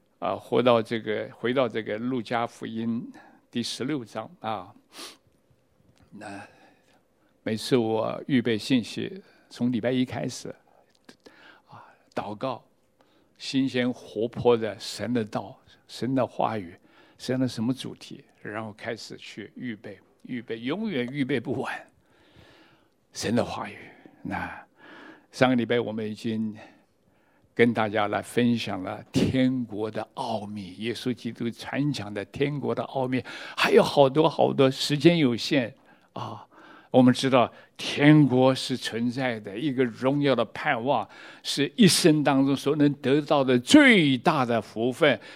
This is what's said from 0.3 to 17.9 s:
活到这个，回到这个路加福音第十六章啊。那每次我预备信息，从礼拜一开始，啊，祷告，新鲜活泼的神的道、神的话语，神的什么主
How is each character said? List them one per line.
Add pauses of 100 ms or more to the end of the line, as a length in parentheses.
活
到
这
个，
回
到
这
个
路
加
福
音 (380)
第
十
六
章 (100)
啊。 (1400)
那 (1000)
每
次
我
预
备
信
息， (260)
从
礼
拜
一
开
始， (1120)
啊， (320)
祷
告， (760)
新
鲜
活
泼
的
神
的
道、 (300)
神
的
话
语， (420)
神
的
什
么
主